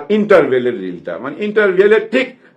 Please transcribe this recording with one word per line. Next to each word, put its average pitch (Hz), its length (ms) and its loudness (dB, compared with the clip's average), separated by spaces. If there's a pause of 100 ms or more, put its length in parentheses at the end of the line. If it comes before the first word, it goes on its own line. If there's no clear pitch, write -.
ইন্টারভেলের 131 720 2
রিলটা, 85 380 -10
মানে 139 260 -10
ইন্টারভেলের 208 640 2
ঠিক 254 260 -2 (220)